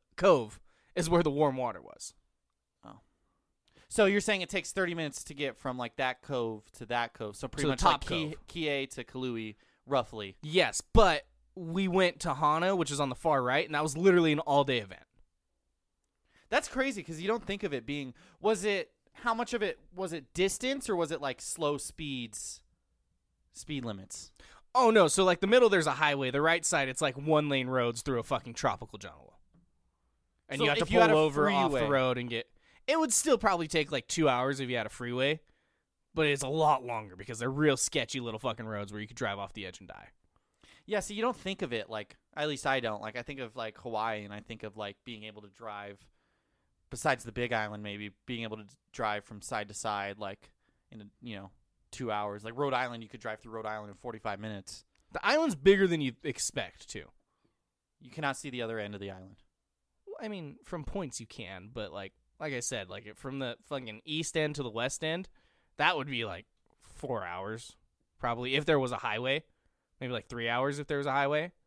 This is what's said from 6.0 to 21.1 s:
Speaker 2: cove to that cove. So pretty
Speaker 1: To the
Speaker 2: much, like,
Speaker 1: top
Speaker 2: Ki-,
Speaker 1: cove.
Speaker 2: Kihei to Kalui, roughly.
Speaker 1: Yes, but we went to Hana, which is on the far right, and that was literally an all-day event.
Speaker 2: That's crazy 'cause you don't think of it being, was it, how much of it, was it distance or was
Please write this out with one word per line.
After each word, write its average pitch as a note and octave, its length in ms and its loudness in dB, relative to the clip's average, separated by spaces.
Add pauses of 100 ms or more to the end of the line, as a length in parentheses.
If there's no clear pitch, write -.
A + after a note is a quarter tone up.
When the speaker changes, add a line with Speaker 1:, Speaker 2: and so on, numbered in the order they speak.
Speaker 2:
cove A2+ 500 -4
to A#2 140 -14
that A#2+ 280 -2
cove. G#2+ 220 -8
So C3 120 -8
pretty D3 160 -6
Speaker 1:
To - 40 2
the C#3 40 4
Speaker 2:
much, B2+ 100 -2
like, F3 100 6
Speaker 1:
top D3 140 -2
Speaker 2:
Ki-, D#3 280 -4
Speaker 1:
cove. - 120 -18
Speaker 2:
Kihei C#3+ 440 -2
to B2 140 -10
Kalui, A#2 520 -6 (300)
roughly. A2+ 560 -2
Speaker 1:
Yes, D3+ 380 2 (120)
but F3 340 8 (300)
we F#3 320 -2
went F3+ 320 4
to E3 140 -2
Hana, D#3 420 2
which D#3+ 160 0
is C#3+ 80 -2
on C#3+ 80 0
the B2+ 80 -6
far D3 260 4
right, C3 240 2
and D#3 80 -6
that D3 80 2
was D3 140 -2
literally F3 360 8
an D3 80 2
all-day C#3 380 4
event. G2 240 -8 (1500)
Speaker 2:
That's C4+ 180 0
crazy C4 340 -2
'cause D#3+ 180 -12
you F#3 80 -2
don't A3+ 160 -2
think G3 180 -6
of D#3+ 120 -4
it A#2+ 100 -6
being, C#3 300 -6 (260)
was G3 240 2
it, G3 280 -2 (200)
how A#3 220 -2
much A#3 180 -4
of A3+ 100 -2
it, F#3 160 -2 (160)
was F#3 180 -6
it D3 200 -10
distance B3 560 -2
or G3+ 80 0
was E3 140 0